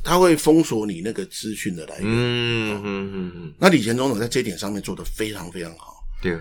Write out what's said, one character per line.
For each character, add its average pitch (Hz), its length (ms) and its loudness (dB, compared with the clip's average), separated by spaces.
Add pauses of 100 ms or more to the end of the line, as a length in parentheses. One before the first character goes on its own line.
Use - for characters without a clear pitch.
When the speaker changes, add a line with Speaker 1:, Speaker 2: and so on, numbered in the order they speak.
Speaker 1:
他 170 140 4
会 180 180 8
封 160 260 6
锁 110 240 0
你 87 140 -6
那 107 120 -6
个 98 120 -6
资 107 300 -10
讯 101 200 -6
的 82 120 -12
来 76 120 -14
源。 90 60 -8
Speaker 2:
嗯， 117 800 0
嗯， 98 280 -4
嗯， 92 220 -6
嗯。 85 240 -12
Speaker 1:
那 180 100 8
李 151 140 6
前 113 140 0
总 131 120 0
统 107 120 0
在 113 80 -2
这 135 120 0
一 - 20 -2
点 104 140 -4
上 104 140 -8
面 104 100 -6
做 95 140 -8
得 85 80 -12
非 107 300 -4
常 87 180 -12
非 90 120 -10
常 82 160 -8
好。 - 260 -20 (180)
Speaker 2:
对。 87 180 -2